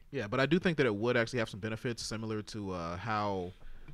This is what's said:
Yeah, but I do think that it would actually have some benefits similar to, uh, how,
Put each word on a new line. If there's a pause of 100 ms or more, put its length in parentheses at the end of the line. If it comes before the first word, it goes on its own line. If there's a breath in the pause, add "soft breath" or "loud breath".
(120)
Yeah,
but
I
do
think
that
it
would
actually
have
some
benefits
similar
to,
uh,
how, (400 loud breath)